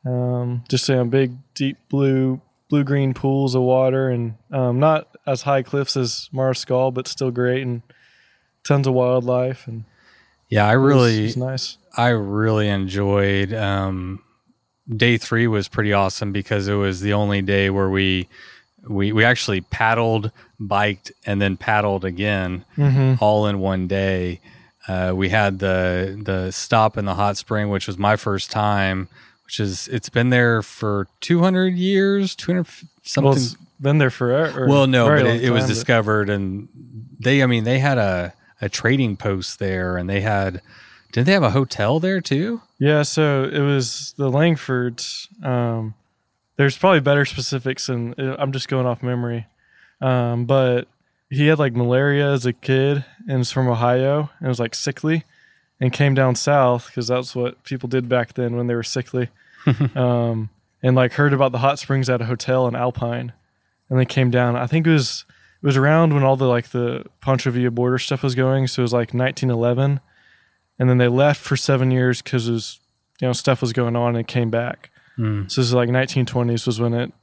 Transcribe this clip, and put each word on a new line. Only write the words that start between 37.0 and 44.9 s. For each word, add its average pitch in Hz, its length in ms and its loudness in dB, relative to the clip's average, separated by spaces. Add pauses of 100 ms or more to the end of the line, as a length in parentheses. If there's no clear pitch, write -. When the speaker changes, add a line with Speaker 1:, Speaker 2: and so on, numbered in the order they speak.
Speaker 2:
they, 135 240 4
I 127 40 4
mean, 113 180 2
they 131 140 2
had 135 180 2
a, 92 360 0 (280)
a 101 80 -4
trading 120 480 0
post 95 420 -6
there, 92 380 -4
and 90 120 -4
they 98 120 -2
had, 98 400 -2 (500)
didn't 120 160 0
they 196 60 4
have 185 100 2
a 113 80 4
hotel 131 480 0
there 185 220 -2
too? 208 400 -4 (180)
Speaker 1:
Yeah, 147 240 2
so 143 400 0
it 147 180 -4
was 139 560 -2
the 139 140 -2
Langfords. 131 960 -2 (180)